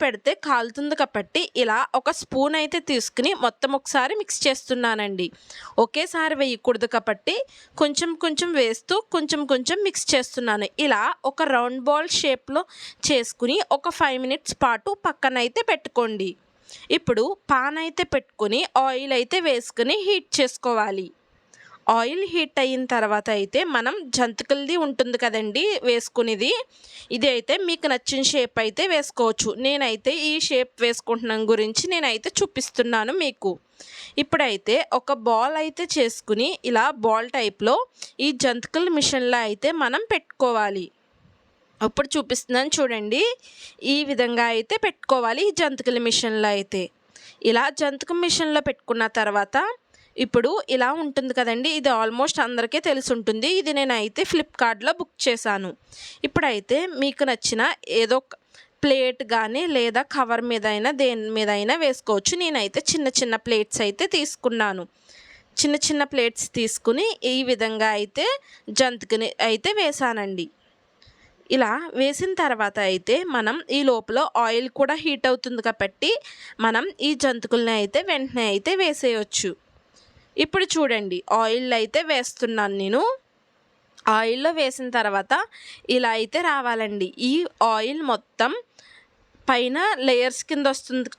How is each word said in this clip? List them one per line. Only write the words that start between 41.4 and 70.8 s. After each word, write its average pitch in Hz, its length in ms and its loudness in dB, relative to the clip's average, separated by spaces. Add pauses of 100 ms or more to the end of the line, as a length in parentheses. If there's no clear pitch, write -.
అప్పుడు 220 340 0
చూపిస్తున్నాను 269 640 0
చూడండి, 233 440 0 (720)
ఈ - 20 2 (140)
విధంగా 240 440 2
అయితే 226 180 -2 (120)
పెట్టుకోవాలి. 254 640 0
ఈ - 100 -2
జంతికల 262 380 0 (100)
మిషన్లో 220 480 0
అయితే 196 280 -4 (640)
ఇలా 240 160 4 (160)
జంతికల 285 440 -2
మిషన్లో 311 340 2 (100)
పెట్టుకున్న 233 340 -2 (160)
తర్వాత 208 380 0 (640)
ఇప్పుడు 240 260 2 (240)
ఇలా 254 140 2 (140)
ఉంటుంది 269 340 -4
కదండి, 247 320 0 (100)
ఇది 269 200 2
almost 240 460 0
అందరికీ 240 420 -2
తెలిసి 269 280 0
ఉంటుంది. 220 340 -2 (120)
ఇది 302 160 -2
నేనైతే 240 540 -2
Flipkartలో 262 680 0
బుక్ - 160 -10 (120)
చేశాను. 202 440 -2 (560)
ఇప్పుడైతే 262 520 0 (240)
మీకు 277 260 0
నచ్చిన 233 340 0 (380)
ఏదో 226 220 4
ఒక - 120 -20 (500)
ప్లేట్ 262 380 2 (120)
కానీ 226 280 0 (140)
లేదా 233 260 2 (140)
కవర్ 233 340 0
మీద 214 220 0
అయినా 214 180 0 (120)
దేని 226 340 0
మీద 208 220 0
అయినా 226 260 0
వేసుకోవచ్చు. 220 480 0 (100)
నేనైతే 254 400 -2 (100)
చిన్న 294 160 0 (120)
చిన్న 233 160 0 (100)
ప్లేట్స్ 220 400 0
అయితే 202 200 -2 (100)
తీసుకున్నాను. 220 680 -2 (760)
చిన్న 294 260 2
చిన్న 294 160 0 (120)
ప్లేట్స్ 233 320 0 (120)
తీసుకుని 233 480 0 (260)
ఈ 262 40 0 (160)
విధంగా 220 380 0 (100)
అయితే 269 260 -2 (560)
జంతికని 226 480 0 (180)
అయితే 226 320 0
వేసానండి. 220 680 -2 (1080)